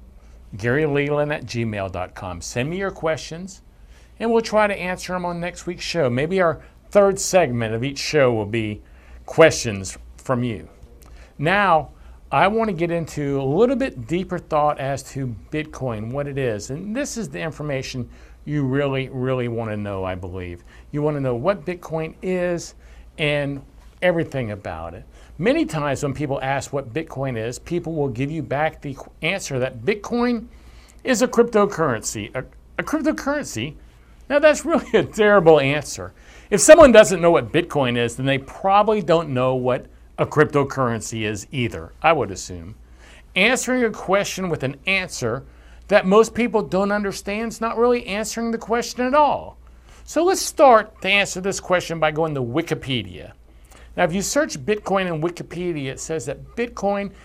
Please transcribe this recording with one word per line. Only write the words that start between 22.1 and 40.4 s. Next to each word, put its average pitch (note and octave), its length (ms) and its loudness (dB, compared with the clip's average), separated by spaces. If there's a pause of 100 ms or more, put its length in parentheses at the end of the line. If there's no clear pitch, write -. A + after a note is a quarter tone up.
is F3 540 -4 (420)
and C#3+ 420 -2 (400)
everything D3 520 0
about E2+ 420 -10
it. A2 80 -16 (340)
Many C#4 280 0
times C#3+ 380 -2
when C3+ 120 -2
people C#3 280 -4
ask C3+ 300 -4
what A#2+ 200 -6
Bitcoin C3+ 440 -6
is, A#2 220 -6
people E3+ 360 -6
will D3 140 0
give C3 220 -4
you D#3+ 100 -6
back D3 420 -4
the C#3+ 120 -10
qu-, - 160 -18 (120)
answer E3 360 -4
that B2 240 -4
Bitcoin A3+ 640 -2 (560)
is A#3+ 200 0
a A#3+ 40 4
cryptocurrency. G3+ 1080 0
A, B2+ 80 -6 (340)
a - 60 -6
cryptocurrency? C#4 880 -4 (540)
Now C#4+ 100 2
that's D4+ 260 6
really D4+ 280 0
a G3 100 4
terrible F#3+ 560 6
answer. C3+ 540 -2 (380)
If G3+ 100 4
someone D#4 320 12
doesn't G3+ 280 8
know E3+ 120 6
what B2+ 180 2
Bitcoin C#3+ 460 0
is, A#2 180 0
then C3 120 -4
they C3+ 120 2
probably G3+ 640 2
don't E3 280 2
know C3 260 2
what B2+ 300 -2 (320)
a D#3 80 0
cryptocurrency C3+ 960 0